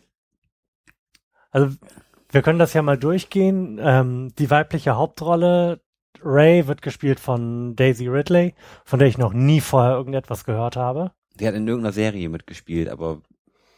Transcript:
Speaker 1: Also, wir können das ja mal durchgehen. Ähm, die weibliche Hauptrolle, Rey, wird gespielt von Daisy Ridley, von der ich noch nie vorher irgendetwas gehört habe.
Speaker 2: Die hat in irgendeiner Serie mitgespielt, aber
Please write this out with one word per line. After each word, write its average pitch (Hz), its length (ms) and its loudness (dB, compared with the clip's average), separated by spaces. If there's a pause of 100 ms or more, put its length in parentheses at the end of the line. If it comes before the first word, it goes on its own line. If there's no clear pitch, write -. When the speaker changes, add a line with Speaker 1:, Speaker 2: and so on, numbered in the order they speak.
(1500)
Speaker 1:
Also, 135 240 2 (560)
wir 135 100 4
können 165 180 2
das 165 140 4
ja 156 80 2
mal 143 160 0
durchgehen. 190 840 -2
Ähm, 127 560 0
die 147 120 -2
weibliche 147 460 0
Hauptrolle, 170 880 0 (420)
Rey, 156 440 4
wird 139 140 -6
gespielt 135 380 -4
von 120 560 -6
Daisy 123 320 0
Ridley, 175 460 0 (320)
von 127 140 -2
der 139 80 6
ich 117 100 2
noch 113 160 0
nie 139 280 2
vorher 127 320 2
irgendetwas 131 520 -6
gehört 117 300 -4
habe. 127 360 -6 (240)
Speaker 2:
Die 107 120 -6
hat 101 80 -4
in 107 120 -4
irgendeiner 113 260 -4
Serie 101 360 -4
mitgespielt, 82 600 -8
aber 78 320 -10 (560)